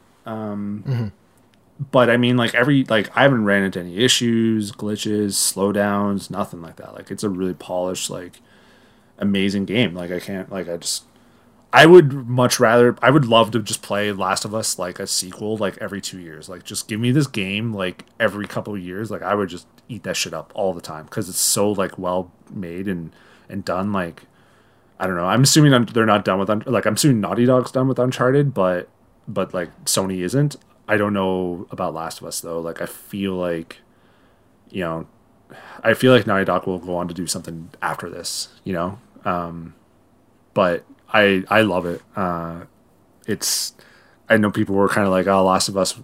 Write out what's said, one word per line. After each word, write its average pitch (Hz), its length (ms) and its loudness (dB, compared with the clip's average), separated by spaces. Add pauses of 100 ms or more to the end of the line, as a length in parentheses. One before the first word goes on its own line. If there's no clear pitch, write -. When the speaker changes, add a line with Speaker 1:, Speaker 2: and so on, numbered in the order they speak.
(260)
Speaker 1:
Um, 104 640 -8
Speaker 2:
Mm-hmm. 120 200 -4 (840)
Speaker 1:
but, 120 180 6
I 117 80 4
mean, 123 200 2
like, 117 180 0
every, 131 300 4
like, 107 320 0
I 127 60 6
haven't 127 200 4
ran 101 200 4
into 95 160 -2
any 87 180 -10
issues, 113 720 2
glitches, 104 600 -4
slowdowns, 101 960 0
nothing 92 320 -8
like 82 160 -18
that. - 160 -18
Like, 95 180 -14
it's 98 120 -10
a 107 60 0
really 92 260 -4
polished, 92 540 -6
like, 90 300 -14 (800)
amazing 98 480 0
game. 87 280 0
Like, 87 180 -10
I 90 80 -6
can't, 92 320 -10
like, 90 180 -8
I 85 80 -6
just, - 260 -8 (680)
I 139 140 10
would 165 260 12 (160)
much 123 320 2
rather, 120 400 6
I 123 120 4
would 147 140 6
love 113 260 6
to 120 80 0
just 104 240 -8
play 104 280 -4
Last 95 320 -2
of 104 120 -8
Us, - 240 -4
like, 90 200 -8
a 98 60 -8
sequel, 104 520 -6
like, 98 200 -4
every 98 240 -8
two - 180 -12
years. 78 300 -16
Like, 90 140 -16
just - 240 -10
give 110 120 -6
me 123 120 0
this 139 160 2
game, 107 460 -4
like, 92 320 -6 (140)
every 104 280 -2
couple 107 260 -8
of 98 80 -8
years. 95 300 -8
Like, 92 100 -8
I 95 140 -2
would 98 140 0
just 87 180 -14 (200)
eat 107 140 -14
that 92 160 -6
shit 82 160 -6
up 78 220 -12
all 98 180 -2
the 85 80 -14
time 78 260 -14
'cause 101 220 -8
it's 87 100 -10
so, 104 320 0
like, 95 280 -4
well 90 320 -4 (200)
made 92 360 -8
and, 85 280 -6 (340)
and 98 140 -10
done. 95 300 -4
Like, 90 300 -4 (760)
I 95 60 -4
don't 92 100 -2
know. 87 120 -2
I'm 117 160 4
assuming 147 300 6
un-, 120 200 6
they're 113 140 4
not 104 180 4
done 98 140 2
with, 98 100 -2
un-, 107 160 -2
like, 107 220 0
I'm 107 80 0
assuming 123 260 2
Naughty 101 240 0
Dog's 127 260 2
done 131 160 0
with 127 120 -2
Uncharted, 127 520 2
but, 92 380 0 (380)
but, 95 260 -6
like, 87 320 -8
Sony 95 360 -2
isn't. 139 340 0 (320)
I 107 100 2
don't 104 160 0
know 92 560 -2
about 92 240 -6
Last 80 260 -10
of - 60 -16
Us, - 160 -10
though. 85 180 -8
Like, 82 220 -8
I 87 60 -8
feel 98 480 -8
like, 87 420 -6 (920)
you 98 100 -10
know, 82 240 -6 (800)
I 113 100 4
feel 127 200 4
like 113 120 6
Naughty 98 200 0
Dog 90 200 0
will 92 140 -4
go 90 160 -8
on 87 140 -4
to 85 40 -10
do 85 140 -8
something 85 420 -10 (100)
after 90 300 -6
this, - 380 -10 (160)
you 95 100 -6
know? 90 240 -4 (260)
Um, 85 520 -6 (800)
but 90 280 2 (280)
I, 98 380 4
I 107 120 4
love 92 240 0
it. 87 160 -8 (140)
Uh, 85 460 -4 (640)
it's, - 460 -6 (560)
I 117 80 6
know 107 140 2
people 98 240 -2
were 98 140 4
kinda 101 200 0
like, 92 160 2
"Oh, 98 180 4
Last 92 260 2
of 98 60 -6
Us 92 280 0